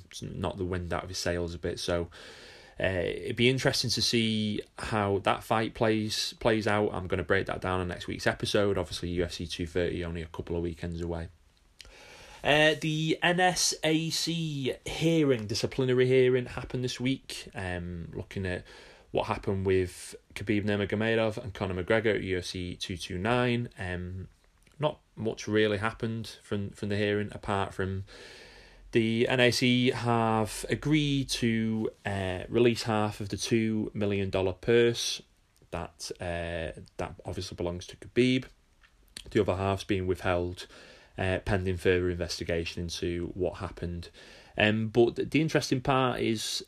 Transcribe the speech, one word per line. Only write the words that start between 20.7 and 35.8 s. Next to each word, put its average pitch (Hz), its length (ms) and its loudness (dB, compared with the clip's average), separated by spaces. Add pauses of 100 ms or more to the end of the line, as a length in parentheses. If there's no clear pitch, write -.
and 107 160 -8
Conor 92 280 -2
McGregor 107 340 2
at 104 60 -4
U 92 160 -2
F 87 60 -6
C 90 300 -6
two - 220 -8
two 92 200 -8
nine. 120 520 0 (100)
Um, 90 500 -8 (500)
not 147 220 -2 (160)
much - 320 -6
really 107 300 4
happened 110 640 -4
from, 101 260 -4
from 104 220 -6
the 101 60 0
hearing, 104 360 0
apart 98 400 -2
from 95 320 -4 (880)
the 113 340 4
N 127 140 4
A 123 100 8
C 123 400 4
have 113 800 2
agreed 143 600 0
to, 113 600 0 (140)
uh, 95 360 -2 (100)
release 117 320 4
half 107 380 0
of 104 100 -8
the 101 80 -4
two 110 560 0
million 101 340 0
dollar 95 240 2
purse 117 720 4 (480)
that, - 400 -8 (100)